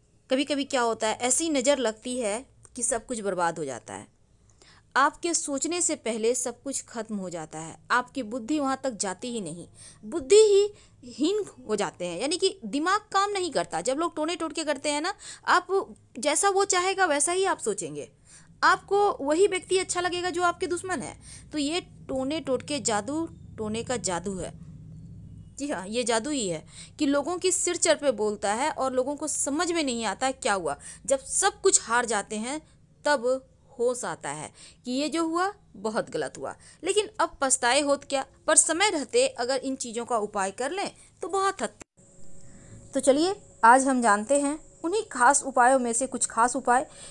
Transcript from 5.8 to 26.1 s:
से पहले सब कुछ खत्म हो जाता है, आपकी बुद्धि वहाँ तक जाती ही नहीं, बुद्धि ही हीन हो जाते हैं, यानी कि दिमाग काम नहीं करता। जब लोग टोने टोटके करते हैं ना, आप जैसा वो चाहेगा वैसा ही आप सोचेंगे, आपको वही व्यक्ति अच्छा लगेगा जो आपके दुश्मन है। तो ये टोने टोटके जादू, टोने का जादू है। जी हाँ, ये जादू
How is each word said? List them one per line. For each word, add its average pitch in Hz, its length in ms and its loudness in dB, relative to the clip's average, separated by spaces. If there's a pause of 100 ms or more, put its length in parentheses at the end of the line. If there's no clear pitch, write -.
से 302 140 0
पहले 220 400 0
सब - 260 -6
कुछ 269 240 -6
खत्म 220 320 -8
हो 185 120 -6
जाता 160 300 -10
है, 165 180 -12 (140)
आपकी 247 320 0
बुद्धि 240 360 -2
वहाँ 269 240 0
तक 269 80 -2
जाती 208 400 -6
ही 226 100 -6
नहीं, 170 260 -10 (380)
बुद्धि 269 300 2
ही 415 380 8 (300)
हीन 311 420 -2 (240)
हो 214 60 0
जाते 180 300 -4
हैं, 175 160 -6
यानी 320 160 -2
कि 381 280 0
दिमाग 320 340 0
काम 403 320 0
नहीं 359 200 -2
करता। 170 300 -2
जब 254 160 -2
लोग - 180 -2
टोने 320 200 -2
टोटके 320 280 -6
करते 294 260 -2
हैं 294 120 0
ना, 381 120 -2 (340)
आप 359 480 2 (240)
जैसा 302 300 2
वो 392 160 4
चाहेगा 370 400 2
वैसा 294 260 2
ही 370 140 2
आप 311 120 0
सोचेंगे, 151 540 -6 (520)
आपको 392 580 4
वही 311 260 4
व्यक्ति 370 300 0
अच्छा 349 240 -2
लगेगा 359 280 -2
जो 359 140 -2
आपके 349 240 0
दुश्मन 359 320 -4
है। 151 180 -10 (340)
तो 302 60 -6
ये 311 240 -2
टोने 269 580 -4
टोटके 277 400 -4
जादू, 254 500 -2 (280)
टोने 220 260 -6
का 247 140 -4
जादू 185 400 -4
है। 160 160 -8 (1040)
जी 285 120 -6
हाँ, 190 180 -6
ये 233 160 -2
जादू 226 260 0